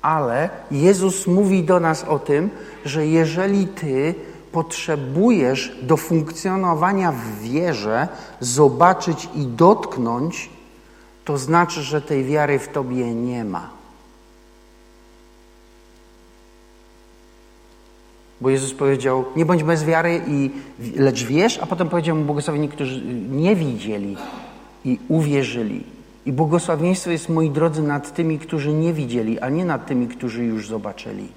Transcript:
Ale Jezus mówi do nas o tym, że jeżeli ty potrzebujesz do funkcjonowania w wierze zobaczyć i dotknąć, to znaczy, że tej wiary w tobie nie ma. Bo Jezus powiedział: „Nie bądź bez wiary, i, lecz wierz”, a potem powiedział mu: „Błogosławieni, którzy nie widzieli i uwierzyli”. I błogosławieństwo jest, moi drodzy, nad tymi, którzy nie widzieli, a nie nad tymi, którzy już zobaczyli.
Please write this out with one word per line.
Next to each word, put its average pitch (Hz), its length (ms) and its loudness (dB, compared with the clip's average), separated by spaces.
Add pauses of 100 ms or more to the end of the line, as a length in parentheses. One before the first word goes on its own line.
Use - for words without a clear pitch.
Ale 147 480 0 (220)
Jezus 180 560 2
mówi 190 360 4
do 180 160 4
nas 160 240 0
o 147 160 0
tym, 151 300 0 (360)
że 151 220 -2
jeżeli 175 600 2
ty 151 480 -2 (360)
potrzebujesz 156 1300 0
do 139 160 4
funkcjonowania 175 1120 0
w 113 280 -6
wierze 123 680 0 (320)
zobaczyć 151 960 4
i 147 100 -2
dotknąć, 131 1040 2 (760)
to 143 120 -2
znaczy, 160 440 2
że 143 200 -2
tej 135 240 -2
wiary 143 340 2
w - 80 -8
tobie 123 480 -4
nie 120 280 -4
ma. 85 360 -8 (4000)
Bo 127 80 4
Jezus 135 240 2
powiedział: 131 520 2 (100)
„Nie 160 100 2
bądź 165 180 4
bez 156 200 2
wiary, 165 440 2
i, 139 240 0 (440)
lecz 127 280 4
wierz”, 160 380 2
a - 40 -4
potem 175 240 -2
powiedział 165 260 0
mu: 156 100 0
„Błogosławieni, 147 440 -2
którzy 135 320 -6 (280)
nie 160 260 4
widzieli 104 600 -4 (680)
i 127 220 0
uwierzyli”. 131 760 0 (420)
I 147 60 -2
błogosławieństwo 165 800 0
jest, 165 180 -4
moi 160 200 2
drodzy, 156 320 0
nad 143 320 -2
tymi, 160 260 -2
którzy 151 340 -2
nie 160 200 2
widzieli, 120 460 -2
a 127 100 -4
nie 170 160 0
nad 143 220 -4
tymi, 123 200 0
którzy 120 360 -6
już 110 240 -2
zobaczyli. 104 680 -10